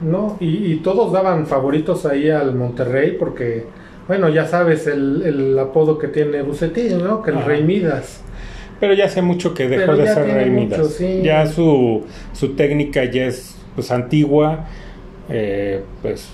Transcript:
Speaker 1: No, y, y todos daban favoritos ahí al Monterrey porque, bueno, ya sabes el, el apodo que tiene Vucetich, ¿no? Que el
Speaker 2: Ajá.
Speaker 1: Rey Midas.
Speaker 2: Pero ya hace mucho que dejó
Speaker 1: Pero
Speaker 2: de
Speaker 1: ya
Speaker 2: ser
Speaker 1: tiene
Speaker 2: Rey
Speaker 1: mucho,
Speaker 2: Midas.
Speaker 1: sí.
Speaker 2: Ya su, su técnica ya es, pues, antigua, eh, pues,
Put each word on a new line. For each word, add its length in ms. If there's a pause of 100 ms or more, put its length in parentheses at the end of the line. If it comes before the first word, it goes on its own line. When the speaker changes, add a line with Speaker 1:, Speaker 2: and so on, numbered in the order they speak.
Speaker 1:
No, 380
y, 320
y 60
todos 340
daban 360
favoritos 580
ahí 240
al 260
Monterrey 640
porque, 460 (420)
bueno, 220
ya 160
sabes 420
el, 380
el 340
apodo 380
que 100
tiene 360
Vucetich, 500
¿no? 300
Que 80
el 60
Speaker 2:
Ajá. 100
Speaker 1:
Rey 160
Midas. 580 (580)
Speaker 2:
Pero 140
ya 120
hace 160
mucho 320
que 140
dejó 200
Speaker 1:
Pero 100
Speaker 2:
de 80
Speaker 1:
ya 80
Speaker 2:
ser 120
Speaker 1:
tiene 180
Speaker 2:
Rey 80
Speaker 1:
mucho, 260
Speaker 2:
Midas. 160
Speaker 1:
sí. 300
Speaker 2:
Ya 240
su, 560 (300)
su 220
técnica 500
ya 200
es, 320 (180)
pues, 160
antigua, 760 (640)
eh, 520 (200)
pues, 320